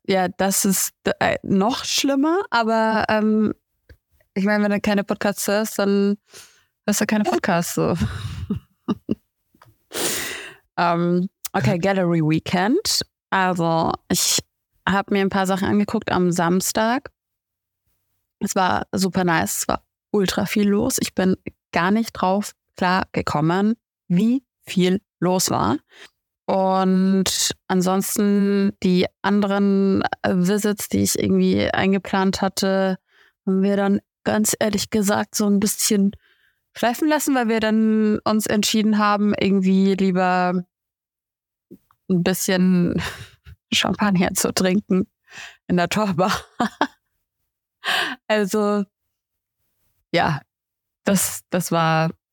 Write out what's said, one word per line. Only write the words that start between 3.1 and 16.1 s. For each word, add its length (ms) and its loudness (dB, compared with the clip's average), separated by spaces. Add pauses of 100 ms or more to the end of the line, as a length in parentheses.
ich 100 -2
meine, 200 2
wenn 80 0
du 100 0
keine 220 0
Podcasts 440 -4
hörst, 320 -2
dann 380 2 (680)
hörst 160 0
du 40 -2
keine 180 2
Podcasts, 520 0
so. 220 0
<laughs> 80 -2 (2750)
Ähm, 520 2 (240)
okay, 240 2
Gallery 440 0
Weekend. 800 0 (280)
Also, 640 0 (180)
ich 300 -2 (480)
hab 240 0
mir 100 2
ein 80 2
paar 160 0
Sachen 220 -2
angeguckt 440 -2